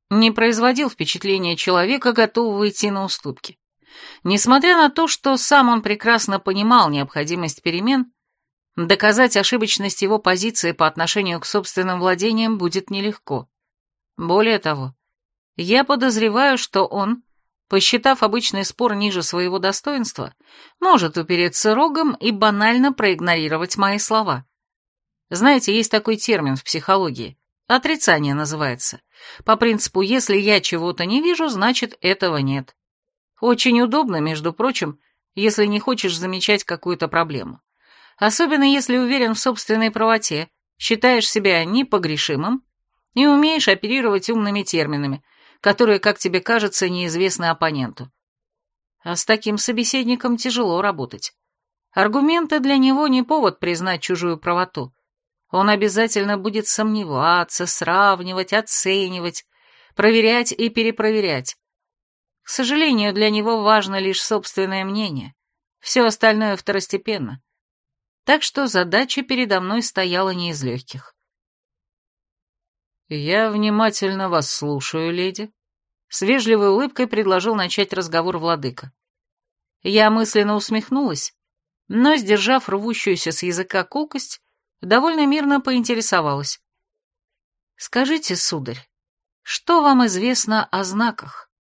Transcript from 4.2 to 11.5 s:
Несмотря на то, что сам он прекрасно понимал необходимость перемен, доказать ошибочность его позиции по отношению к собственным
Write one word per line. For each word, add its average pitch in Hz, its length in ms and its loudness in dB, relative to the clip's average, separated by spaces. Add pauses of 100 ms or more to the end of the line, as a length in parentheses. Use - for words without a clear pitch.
Несмотря 262 520 4
на 302 120 6
то, 320 200 0
что 269 280 0
сам 262 320 4
он 233 140 2
прекрасно 208 560 0
понимал 202 520 4
необходимость 147 720 -4
перемен, 233 500 0 (640)
доказать 208 600 4
ошибочность 202 640 -2
его 208 180 2
позиции 185 540 0
по 160 140 0
отношению 170 540 -2
к - 60 -12
собственным 185 540 -2